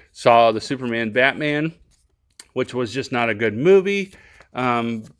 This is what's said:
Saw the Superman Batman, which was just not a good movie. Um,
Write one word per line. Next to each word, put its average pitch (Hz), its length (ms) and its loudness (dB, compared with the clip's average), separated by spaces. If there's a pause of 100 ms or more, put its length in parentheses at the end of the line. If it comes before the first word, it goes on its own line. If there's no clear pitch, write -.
(100)
Saw 117 400 4
the 110 100 -2
Superman 117 520 -4
Batman, 147 600 0 (800)
which 123 200 -4
was 120 180 -4
just 131 200 -8
not 120 160 0
a 113 60 0
good 107 220 -2
movie. 190 560 2 (400)
Um, 117 520 -4 (160)